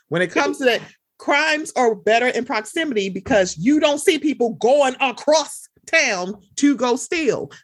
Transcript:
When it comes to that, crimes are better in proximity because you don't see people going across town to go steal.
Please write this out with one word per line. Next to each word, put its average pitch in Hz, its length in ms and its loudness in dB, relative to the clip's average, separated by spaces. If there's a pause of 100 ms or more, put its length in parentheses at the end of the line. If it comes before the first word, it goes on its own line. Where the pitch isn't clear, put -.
When 165 120 -2
it 180 120 -2
comes 294 260 0
to 277 60 -2
that, 240 160 2 (380)
crimes 302 580 0
are 240 180 2
better 233 340 2
in 247 180 -2
proximity 214 640 -4
because 190 480 0
you 294 200 4
don't 294 200 2
see 320 200 2
people 240 360 -2
going 262 460 2
across 277 680 -2 (180)
town 214 480 0 (220)
to 285 200 4
go 247 200 0
steal. 269 540 -2 (140)